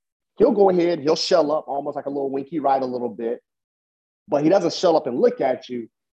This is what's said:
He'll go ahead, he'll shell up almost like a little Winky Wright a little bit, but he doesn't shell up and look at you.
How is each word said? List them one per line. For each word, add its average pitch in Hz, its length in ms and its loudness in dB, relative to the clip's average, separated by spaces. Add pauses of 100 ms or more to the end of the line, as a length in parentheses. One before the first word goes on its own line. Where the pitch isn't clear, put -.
(360)
He'll 247 160 4
go 202 160 4
ahead, 175 320 0
he'll 151 160 0
shell 160 360 0
up 156 160 -2
almost 143 280 -6
like 131 100 -10
a 139 40 -6
little 139 200 -4
Winky 139 300 -6
Wright 135 220 0
a 131 40 -4
little 123 220 -6
bit, 117 320 -8 (880)
but 143 140 0
he 151 80 4
doesn't 180 240 2
shell 170 220 2
up 147 100 0
and 127 140 -6
look 240 200 2
at 131 280 -4
you. 120 200 -10 (300)